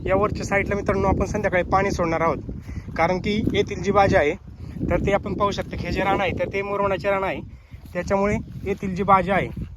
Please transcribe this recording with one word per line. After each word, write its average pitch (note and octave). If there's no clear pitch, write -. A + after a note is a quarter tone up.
या F#3
वरच्या G3
साईडला G3
मित्रांनो G3
आपण F#3+
संध्याकाळी F#3
पाणी F#3+
सोडणार E3
आहोत, D#3
कारण E3+
की G#3
येथील G3
जी G3
बाजी G3
आहे, D#3
तर F3
ते G3
आपण G3
पाहू G3+
शकता -
की F3+
हे F3
जे F#3
रान G3
आहे, F3
तर E3+
ते G3
मुरमाडाचे G3+
रान F#3+
आहे, D#3+
त्याच्यामुळे G3
येथील F#3+
जी G3
बाजी F#3+
आहे, D#3+